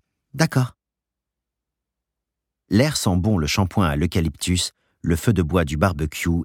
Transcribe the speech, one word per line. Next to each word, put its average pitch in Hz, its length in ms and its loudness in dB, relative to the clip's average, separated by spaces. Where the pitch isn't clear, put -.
d'accord. » 135 440 0
L'air 131 280 2
sent 92 200 0
bon 98 200 2
le 76 80 0
shampoing 92 420 0
à 71 80 0
l'eucalyptus, 82 800 -2
le 85 140 0
feu 113 180 0
de 90 100 2
bois 82 220 0
du 71 120 -6
barbecue 82 680 -2